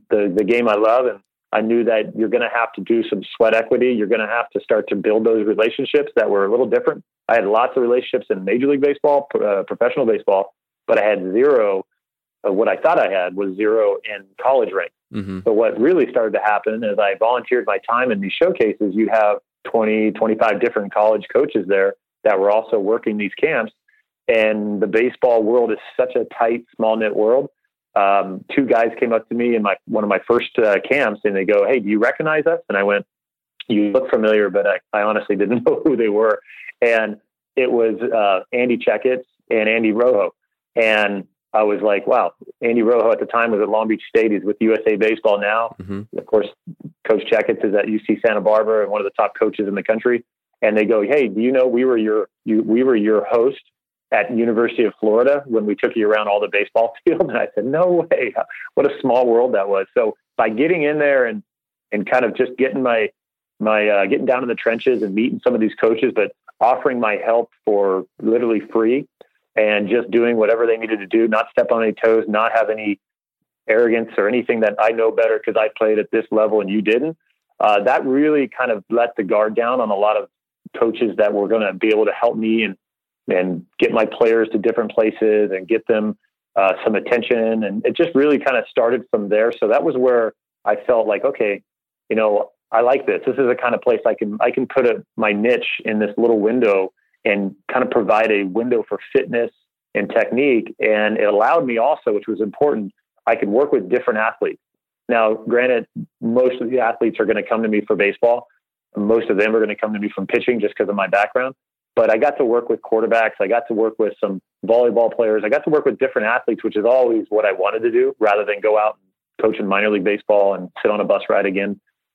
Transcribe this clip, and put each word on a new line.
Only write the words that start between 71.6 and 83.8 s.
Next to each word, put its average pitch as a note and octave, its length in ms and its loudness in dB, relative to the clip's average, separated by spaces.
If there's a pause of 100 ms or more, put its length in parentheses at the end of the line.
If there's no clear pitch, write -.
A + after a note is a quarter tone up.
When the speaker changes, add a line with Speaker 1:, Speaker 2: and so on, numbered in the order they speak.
Speaker 1:
on A#2 100 0
any A2 120 0
toes, A2+ 340 2
not G#2+ 280 0
have A2 140 2
any G#2+ 300 -4 (680)
arrogance A2+ 500 2
or G2+ 100 2
anything A#2 340 -2
that G#2 180 2
I G#2+ 120 2
know A2+ 200 0
better A2 280 0
'cause G#2+ 180 -4
I A2 180 2
played A2 240 2
at G2 120 -4
this A2+ 200 0
level G#2+ 300 2
and F#2+ 80 -4
you G#2+ 120 -2
didn't. B2 360 0 (420)
Uh, G#2 220 2
that A#2+ 240 0
really C#3+ 420 2
kind B2 240 -4
of G#2 180 -6
let A#2 260 0
the A2 80 -2
guard G#2+ 320 0
down A#2+ 260 0
on A2 80 -2
a G#2 60 -2
lot G#2 200 2
of G#2 140 -6 (500)
coaches A2+ 380 -2
that G#2 160 2
were G2+ 140 -2
gonna G#2 260 0
be F#2 160 -2
able G#2+ 160 2
to G#2 60 0
help A#2 260 -2
me A2 260 0
and, G2 140 -4 (500)
and F#2 380 -2 (140)
get A#2 120 2